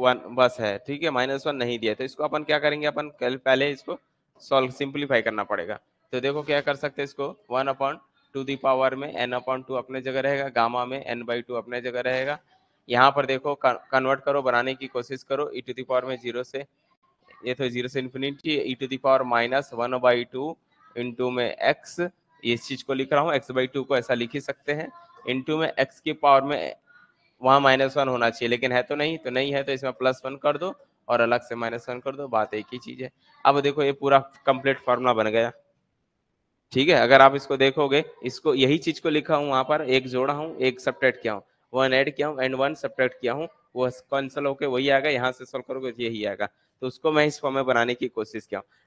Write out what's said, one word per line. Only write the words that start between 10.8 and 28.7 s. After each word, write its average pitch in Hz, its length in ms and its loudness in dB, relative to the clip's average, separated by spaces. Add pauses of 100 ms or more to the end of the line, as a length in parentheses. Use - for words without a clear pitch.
में 131 280 -10
n 117 120 -8
by 120 180 -4
टू 123 120 -10
अपने 120 260 -6
जगह 123 220 -6
रहेगा। 131 360 -2 (500)
यहाँ 123 220 8
पर 180 160 0
देखो 135 300 -2
क-, 123 220 2 (120)
कन्वर्ट 131 300 2
करो, 139 220 0
बनाने 127 320 0
की 131 140 -14
कोशिश 127 340 -8
करो, 139 280 -4
e 127 120 -10
to 127 120 -10
the 131 100 -10
power 127 200 0
में 131 120 -6
ज़ीरो 120 280 -6
से, 135 220 -10 (800)
ये 127 80 -2
तो 131 140 -2
ज़ीरो 123 200 -4
से 135 120 -4
infinity, 139 680 -4
e 127 140 -4
to 131 100 -6
the 131 80 -6
power 135 280 4
minus 120 480 0
one 123 260 -2
by 123 160 6 (100)
two 135 280 -8 (420)
into 123 360 -4
में 123 240 -2 (140)
x, - 380 -4 (340)
इस 117 260 -2
चीज 135 140 -8
को 135 120 -4
लिख 135 180 -2
रहा 143 100 4
हूँ, 165 120 0
x 135 180 -4
by 131 220 0
two 135 100 -4
को 139 120 0
ऐसा 123 180 0
लिख 120 200 -4
ही 143 60 -2
सकते - 320 -8
हैं, 151 180 -6 (400)
into 131 300 -2
में 160 160 -2
x - 240 -2
की 156 140 -4
power 139 300 6
में 104 300 -4 (680)
वहाँ 135 180 6
माइनस 135 360 4
वन 135 120 2
होना 120 220 2
चाहिए, 120 180 -4
लेकिन 123 240 0